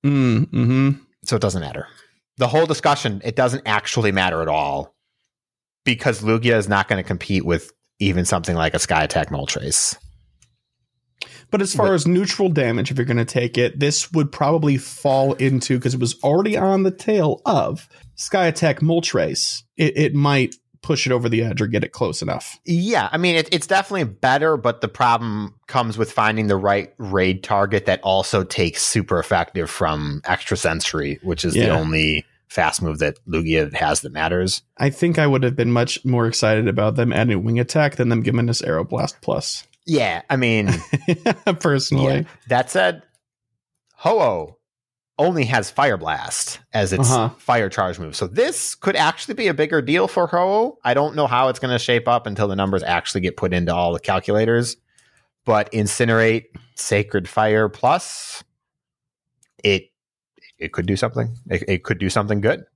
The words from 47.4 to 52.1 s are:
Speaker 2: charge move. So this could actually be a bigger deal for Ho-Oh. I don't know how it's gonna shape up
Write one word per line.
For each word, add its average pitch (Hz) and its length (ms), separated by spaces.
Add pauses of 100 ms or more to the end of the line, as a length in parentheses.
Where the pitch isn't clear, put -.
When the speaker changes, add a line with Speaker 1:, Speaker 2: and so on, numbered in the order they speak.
Speaker 2:
charge 90 300
move. 80 180
So 98 100
this 226 480
could - 220
actually 160 380
be 214 140
a 165 60
bigger 151 280
deal 170 260
for 175 180
Ho-Oh. 196 560
I 123 120
don't 143 200
know 147 120
how 123 220
it's 127 100
gonna 123 200
shape 120 300
up 120 180